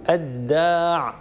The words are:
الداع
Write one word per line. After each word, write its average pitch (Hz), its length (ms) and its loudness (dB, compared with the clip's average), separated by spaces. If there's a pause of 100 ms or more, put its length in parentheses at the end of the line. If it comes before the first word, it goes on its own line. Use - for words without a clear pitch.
الداع 160 1120 0